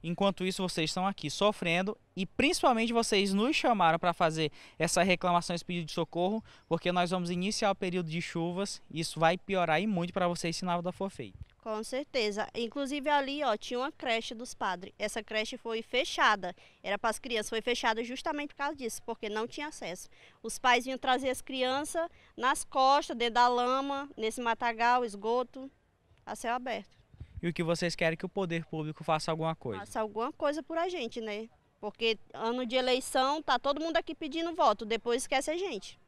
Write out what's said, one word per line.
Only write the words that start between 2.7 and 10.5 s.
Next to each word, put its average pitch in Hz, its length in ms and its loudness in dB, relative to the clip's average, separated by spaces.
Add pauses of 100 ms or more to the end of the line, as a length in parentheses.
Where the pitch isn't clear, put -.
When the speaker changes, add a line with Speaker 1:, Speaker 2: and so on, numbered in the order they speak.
Speaker 1:
vocês 202 400 4
nos 233 240 2
chamaram 180 420 4
pra 175 140 2
fazer 160 400 2 (260)
essa 170 240 4
reclamação, 175 540 2
esse - 80 -6
pedido 175 220 -4
de - 60 -10
socorro, 180 520 -2 (240)
porque 175 240 0
nós 180 180 2
vamos 180 200 0
iniciar 196 400 0
o 196 40 2
período 180 360 -2
de 170 100 -2
chuvas 175 680 -4
e 156 100 -6
isso 156 180 -6
vai 165 200 4
piorar 175 420 2
e 208 60 0
muito 175 260 0
pra 180 160 2
vocês 170 260 -2